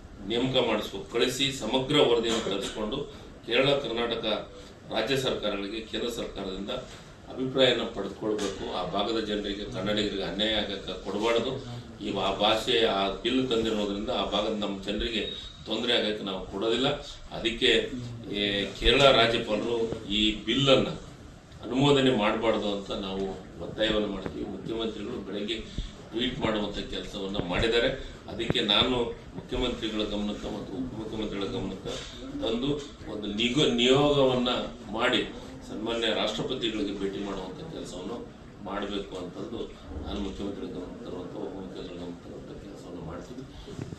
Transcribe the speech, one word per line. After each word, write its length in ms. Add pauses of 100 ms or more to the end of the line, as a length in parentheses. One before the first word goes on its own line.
(280)
ನೇಮಕ 400
ಮಾಡಿಸ್ಬೇಕು. 460
ಕಳಿಸಿ 380
ಸಮಗ್ರ 440
ವರದಿಯನ್ನು 540
ತರಿಸ್ಕೊಂಡು 480 (480)
ಕೇರಳ, 240
ಕರ್ನಾಟಕ 840 (400)
ರಾಜ್ಯ 260
ಸರ್ಕಾರಗಳಿಗೆ 640
ಕೇಂದ್ರ 300
ಸರ್ಕಾರದಿಂದ 600 (600)
ಅಭಿಪ್ರಾಯನ 520
ಪಡೆದುಕೊಳ್ಬೇಕು. 960
ಆ 100
ಭಾಗದ 340
ಜನರಿಗೆ, 540
ಕನ್ನಡಿಗರಿಗೆ 500
ಅನ್ಯಾಯ 300
ಆಗಕ್ಕೆ 520
ಕೊಡಬಾರ್ದು. 600 (400)
ಈ 120
ಆ 160
ಭಾಷೆ, 520
ಆ 240 (120)
ಬಿಲ್ 280
ತಂದಿರೋದ್ರಿಂದ 600
ಆ 200
ಭಾಗದ 300
ನಮ್ಮ 240
ಜನರಿಗೆ 500 (320)
ತೊಂದರೆ 320
ಆಗಕ್ಕೆ 280
ನಾವು 200
ಕೊಡೋದಿಲ್ಲ. 420 (440)
ಅದಕ್ಕೆ, 600 (440)
ಏ, 300 (140)
ಕೇರಳ 240
ರಾಜ್ಯಪಾಲರು 1040
ಈ 400
ಬಿಲ್ಲನ್ನು 440 (720)
ಅನುಮೋದನೆ 540
ಮಾಡಬಾರ್ದು 600
ಅಂತ 140
ನಾವು 380 (340)
ಒತ್ತಾಯವನ್ನು 440
ಮಾಡ್ತೀವಿ. 380
ಮುಖ್ಯಮಂತ್ರಿಗಳು 840
ಬೆಳಗ್ಗೆ 240 (560)
ಟ್ವೀಟ್ 280
ಮಾಡುವಂಥ 380
ಕೆಲಸವನ್ನ 600 (120)
ಮಾಡಿದ್ದಾರೆ. 640 (140)
ಅದಕ್ಕೆ 320
ನಾನು 420 (320)
ಮುಖ್ಯಮಂತ್ರಿಗಳ 680
ಗಮನಕ್ಕೆ 440
ಮತ್ತು 300
ಉಪಮುಖ್ಯಮಂತ್ರಿಗಳ 680
ಗಮನಕ್ಕೆ 680 (260)
ತಂದು 540 (180)
ಒಂದು 200
ನಿಗೋ-, 420
ನಿಯೋಗವನ್ನ 720 (420)
ಮಾಡಿ 420 (360)
ಸನ್ಮಾನ್ಯ 380
ರಾಷ್ಟ್ರಪತಿಗಳಿಗೆ 920
ಭೇಟಿ 240
ಮಾಡುವಂಥ 500
ಕೆಲಸವನ್ನು 540 (380)
ಮಾಡಬೇಕು 520
ಅಂತಂದು 540 (360)
ನಾನು 120
ಮುಖ್ಯಮಂತ್ರಿಗಳ 540
ಗಮನಕ್ಕೆ 320
ತರುವಂಥ, 260
ಉಪಮುಖ್ಯಮಂತ್ರಿಗಳ 720
ಗಮನಕ್ಕೆ 260
ತರುವಂಥ 340
ಕೆಲಸವನ್ನು 380
ಮಾಡ್ತೀವಿ. 400 (580)